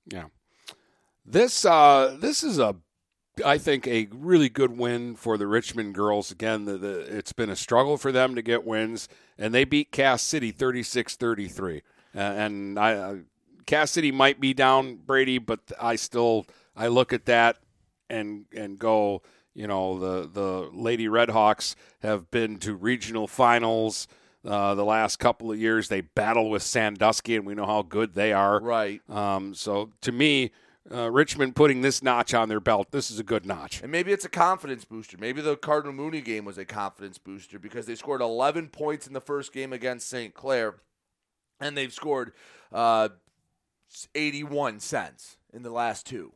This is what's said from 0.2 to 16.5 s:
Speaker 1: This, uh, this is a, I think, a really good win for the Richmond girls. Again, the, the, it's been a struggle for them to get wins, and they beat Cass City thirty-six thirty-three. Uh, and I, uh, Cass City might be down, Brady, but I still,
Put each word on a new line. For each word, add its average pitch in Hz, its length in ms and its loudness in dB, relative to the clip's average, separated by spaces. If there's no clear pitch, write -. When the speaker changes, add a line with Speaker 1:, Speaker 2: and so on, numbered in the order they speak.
Speaker 1:
This, 208 400 2
uh, 143 540 8
this 269 240 -2
is 240 160 0
a, 104 180 2
I 147 140 4
think, 139 280 0
a 113 260 0
really 151 360 4
good 123 280 0
win 120 380 -2
for 110 240 -2
the 101 80 -2
Richmond 107 480 -2
girls. 104 360 0
Again, 110 340 -4
the, 101 140 -6
the, 95 400 -8
it's - 140 -10
been 113 180 -4
a 92 60 -6
struggle 135 400 2
for 135 160 -2
them 127 220 2
to 120 80 -4
get 117 220 0
wins, 110 440 -4
and 110 160 -4
they 131 100 6
beat 147 280 0
Cass 135 300 4
City 127 280 -2
thirty-six 123 680 -2
thirty-three. 98 680 -4
Uh, 101 40 -10
and 101 600 -4
I, 107 160 4
uh, 98 220 -8
Cass 151 260 2
City 156 180 0
might 135 300 4
be 135 120 0
down, 131 440 2
Brady, 131 420 0
but 113 220 -6
I 117 140 0
still, 117 500 0